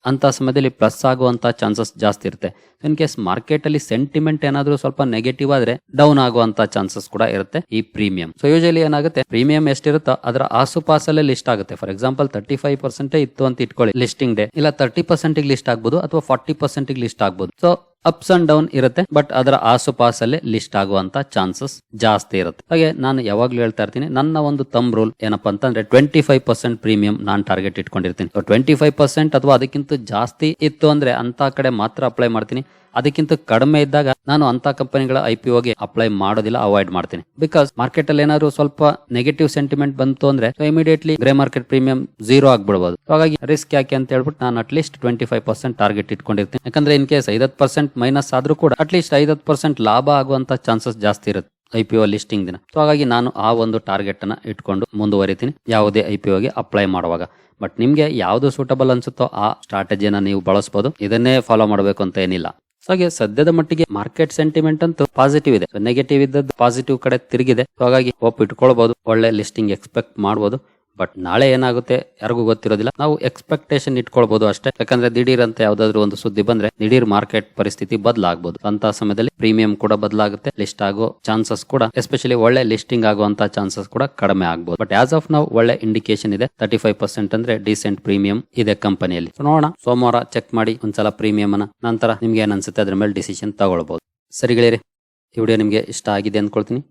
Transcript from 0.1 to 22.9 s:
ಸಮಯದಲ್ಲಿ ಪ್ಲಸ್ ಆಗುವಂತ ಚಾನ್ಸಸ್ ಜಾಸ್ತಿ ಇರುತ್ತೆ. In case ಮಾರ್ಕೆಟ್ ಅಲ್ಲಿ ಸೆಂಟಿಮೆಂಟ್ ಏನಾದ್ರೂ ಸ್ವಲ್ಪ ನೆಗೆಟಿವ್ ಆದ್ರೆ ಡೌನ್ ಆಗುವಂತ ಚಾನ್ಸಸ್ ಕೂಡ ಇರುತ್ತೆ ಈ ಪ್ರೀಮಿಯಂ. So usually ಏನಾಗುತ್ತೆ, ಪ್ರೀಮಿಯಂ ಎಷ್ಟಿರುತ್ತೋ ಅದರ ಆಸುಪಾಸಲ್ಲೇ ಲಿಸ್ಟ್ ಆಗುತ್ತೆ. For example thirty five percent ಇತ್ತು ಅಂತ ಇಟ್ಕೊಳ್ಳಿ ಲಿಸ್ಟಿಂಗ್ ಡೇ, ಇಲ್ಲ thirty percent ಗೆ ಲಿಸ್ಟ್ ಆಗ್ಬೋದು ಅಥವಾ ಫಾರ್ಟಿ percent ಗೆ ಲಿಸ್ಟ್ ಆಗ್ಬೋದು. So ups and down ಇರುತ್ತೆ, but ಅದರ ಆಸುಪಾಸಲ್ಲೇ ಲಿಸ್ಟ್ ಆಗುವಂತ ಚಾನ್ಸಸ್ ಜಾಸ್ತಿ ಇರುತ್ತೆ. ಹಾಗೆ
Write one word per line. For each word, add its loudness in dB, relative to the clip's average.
ಸಮಯದಲ್ಲಿ -2
ಪ್ಲಸ್ 2
ಆಗುವಂತ 0
ಚಾನ್ಸಸ್ -2
ಜಾಸ್ತಿ 0
ಇರುತ್ತೆ. -8
In 0
case -2
ಮಾರ್ಕೆಟ್ -4
ಅಲ್ಲಿ 0
ಸೆಂಟಿಮೆಂಟ್ -2
ಏನಾದ್ರೂ 0
ಸ್ವಲ್ಪ -4
ನೆಗೆಟಿವ್ -2
ಆದ್ರೆ 0
ಡೌನ್ 6
ಆಗುವಂತ 0
ಚಾನ್ಸಸ್ -6
ಕೂಡ 0
ಇರುತ್ತೆ -6
ಈ -2
ಪ್ರೀಮಿಯಂ. -4
So 2
usually 2
ಏನಾಗುತ್ತೆ, -2
ಪ್ರೀಮಿಯಂ 2
ಎಷ್ಟಿರುತ್ತೋ 0
ಅದರ -2
ಆಸುಪಾಸಲ್ಲೇ 0
ಲಿಸ್ಟ್ -2
ಆಗುತ್ತೆ. -6
For -8
example -2
thirty -4
five 0
percent -6
ಇತ್ತು -4
ಅಂತ -2
ಇಟ್ಕೊಳ್ಳಿ 0
ಲಿಸ್ಟಿಂಗ್ -2
ಡೇ, 0
ಇಲ್ಲ 2
thirty 0
percent 0
ಗೆ -4
ಲಿಸ್ಟ್ -2
ಆಗ್ಬೋದು -2
ಅಥವಾ -2
ಫಾರ್ಟಿ -2
percent -6
ಗೆ -6
ಲಿಸ್ಟ್ -4
ಆಗ್ಬೋದು. -8
So 6
ups -8
and 4
down 4
ಇರುತ್ತೆ, 2
but 2
ಅದರ 4
ಆಸುಪಾಸಲ್ಲೇ 0
ಲಿಸ್ಟ್ -6
ಆಗುವಂತ -2
ಚಾನ್ಸಸ್ -4
ಜಾಸ್ತಿ 0
ಇರುತ್ತೆ. -8
ಹಾಗೆ 2